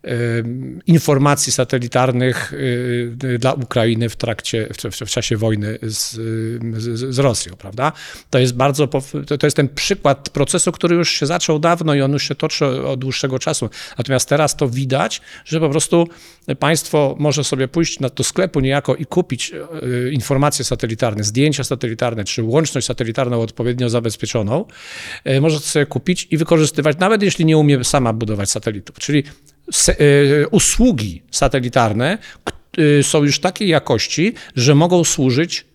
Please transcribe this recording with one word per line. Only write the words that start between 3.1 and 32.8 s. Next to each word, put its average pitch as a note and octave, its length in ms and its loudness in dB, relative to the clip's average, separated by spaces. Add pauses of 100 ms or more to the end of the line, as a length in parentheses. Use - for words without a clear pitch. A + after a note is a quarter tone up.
y, B2 160 -2
dla C3 140 2
Ukrainy A#2 560 0
w - 60 -10
trakcie, A2+ 580 -4
w, G#2+ 180 -10
w, - 80 -12
w G#2+ 100 -10
czasie - 280 -2
wojny G#2+ 440 -2
z, A2 320 -6
y, A2+ 680 -6
z, A#2 180 -4
z, C3 160 -6
z B2+ 40 2
Rosją, A#2 360 0
prawda? A#2 360 -4 (380)
To C3 100 2
jest B2 160 2
bardzo C#3 320 2
pow-, C#3 400 -6
to, D3 100 -2
to D3+ 100 0
jest C#3+ 100 0
ten C#3+ 120 2
przykład - 600 -2
procesu, D#3+ 420 0
który E3+ 240 0
już E3+ 160 2
się - 140 -2
zaczął D#3+ 340 0
dawno D#3+ 360 2
i C#3 60 2
on C3+ 100 2
już C#3+ 160 -2
się C#3+ 80 -4
toczy - 300 -2
od C3 340 -2
dłuższego C3 400 -4
czasu. B2+ 300 -2 (280)
Natomiast B2+ 320 0
teraz D3 260 2
to C#3 140 0
widać, C3+ 520 -2 (240)
że D#3+ 140 -2
po D#3 100 2
prostu E3+ 380 2 (520)
państwo D3 600 0
może D3 240 0
sobie C3 240 -2
pójść E3 320 -2
na, C3+ 100 -2
do - 140 -4
sklepu F3+ 360 -2
niejako C3+ 360 0
i D3 100 -8
kupić, - 460 -2 (320)
y, B2 280 -2
informacje C#3 540 0
satelitarne, A2+ 580 -2
zdjęcia C3+ 400 2
satelitarne A#2 600 -4
czy A2+ 200 -4
łączność C3+ 440 0
satelitarną B2 540 -2
odpowiednio A#2+ 480 -2
zabezpieczoną. A#2 760 -2 (640)
Y, C3+ 140 2
może D#3 180 2
to C#3+ 60 -10
sobie D3 200 2
kupić - 460 -2
i D#3+ 60 2
wykorzystywać, D#3 600 2
nawet G3 240 2
jeśli F3 240 2
nie D#3 120 6
umie C#3+ 260 4
sama A#2+ 300 2
budować G#2+ 360 -2
satelitów. - 500 -6
Czyli C#3+ 240 0 (480)
se-, - 300 2
y, C#3+ 500 6
usługi D3 680 2 (100)
satelitarne, B2 880 0 (260)
k-, - 100 -8 (260)
y, D3 240 6